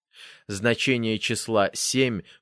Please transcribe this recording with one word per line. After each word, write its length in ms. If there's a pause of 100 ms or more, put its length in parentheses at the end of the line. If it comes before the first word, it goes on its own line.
(480)
Значение 720
числа 540
семь 480 (200)